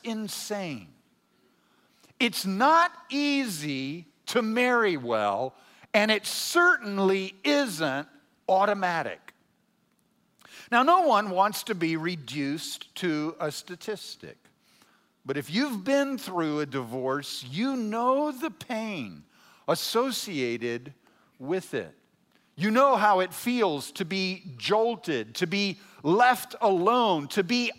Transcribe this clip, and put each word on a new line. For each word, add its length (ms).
insane. 840
It's 260
not 460
easy 960
to 160
marry 540
well, 580
and 200
it 120
certainly 1160
isn't 640
automatic. 680
Now, 140
no 160
one 300
wants 340
to 100
be 220
reduced 1000
to 440
a 100
statistic. 880
But 100
if 140
you've 320
been 340
through 440
a 60
divorce, 840
you 260
know 560
the 220
pain 720
associated 1300
with 340
it. 180
You 160
know 240
how 240
it 160
feels 580
to 120
be 400
jolted, 800
to 100
be 320
left 580
alone, 680
to 140
be 360